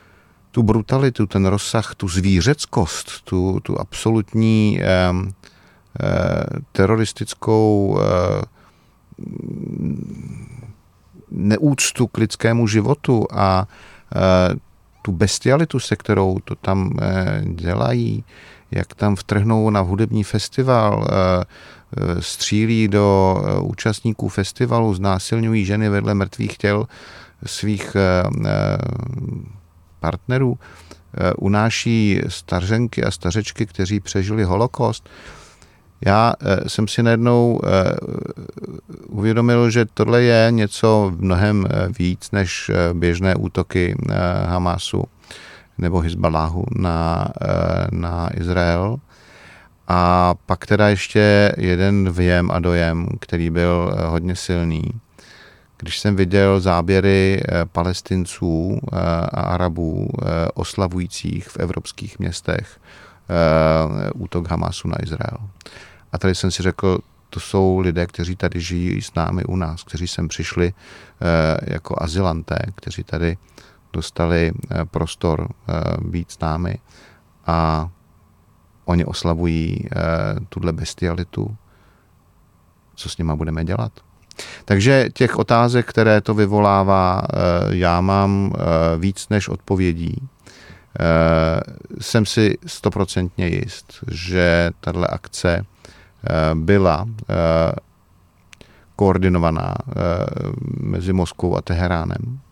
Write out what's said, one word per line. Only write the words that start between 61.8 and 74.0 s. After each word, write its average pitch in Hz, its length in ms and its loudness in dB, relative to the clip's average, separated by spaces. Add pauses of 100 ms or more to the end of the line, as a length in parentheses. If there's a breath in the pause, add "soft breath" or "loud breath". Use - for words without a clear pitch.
městech, - 600 -6 (520 loud breath)
eh, 80 840 2
útok 87 360 -6
Hamasu 85 380 -4
na 82 140 -4
Izrael. - 360 -6 (720 loud breath)
A - 60 -4
tady 95 160 2
jsem 92 160 -2
si 90 120 -4
řekl, 92 360 0 (320)
to 92 100 -12
jsou 95 380 2
lidé, 87 280 0
kteří 87 300 -6
tady 87 240 -4
žijí 87 420 -2
s - 120 -10
námi 87 300 -2
u 90 120 -4
nás, 82 280 -4
kteří 85 240 -8
sem 82 200 -4
přišli, - 440 -2
eh, - 1000 -2
jako - 300 -6
azylanté, 82 560 -2 (160)
kteří - 300 -10
tady 85 320 -2 (560 loud breath)
dostali, 85 600 0 (180)